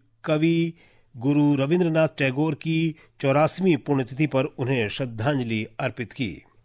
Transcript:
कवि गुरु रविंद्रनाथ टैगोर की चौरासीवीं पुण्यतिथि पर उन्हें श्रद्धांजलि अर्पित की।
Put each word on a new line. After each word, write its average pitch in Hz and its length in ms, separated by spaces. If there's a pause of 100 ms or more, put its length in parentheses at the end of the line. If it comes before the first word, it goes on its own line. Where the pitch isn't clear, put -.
(240)
कवि 165 500 (420)
गुरु 147 400
रविंद्रनाथ 160 520 (100)
टैगोर 143 380
की 160 400 (260)
चौरासीवीं 151 560
पुण्यतिथि 135 500
पर 131 180
उन्हें 127 420
श्रद्धांजलि 113 800 (140)
अर्पित 123 340
की। 117 160 (360)